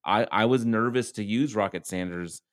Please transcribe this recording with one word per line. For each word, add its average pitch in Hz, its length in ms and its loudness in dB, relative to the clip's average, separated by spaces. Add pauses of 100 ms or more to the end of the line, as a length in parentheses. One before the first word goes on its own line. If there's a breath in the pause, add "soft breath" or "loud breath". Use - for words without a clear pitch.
I, 107 280 2
I 107 140 4
was 123 200 4
nervous 117 480 0
to 107 100 -6
use 117 320 0
Rocket 95 320 -2
Sanders 87 540 -6 (120)